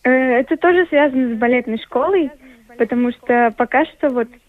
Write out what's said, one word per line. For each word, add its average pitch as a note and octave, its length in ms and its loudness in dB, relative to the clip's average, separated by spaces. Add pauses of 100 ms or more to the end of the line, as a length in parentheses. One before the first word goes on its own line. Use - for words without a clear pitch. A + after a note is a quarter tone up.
Э, B3 60 2
это C4 460 0
тоже F4 300 2
связано C4 480 0
с A3 40 -6
балетной A#3+ 400 -2
школой, D4+ 520 -2 (480)
потому A#3+ 320 0
что A#3+ 460 0
пока B3+ 300 0
что - 240 -4
вот A#3+ 180 -4 (200)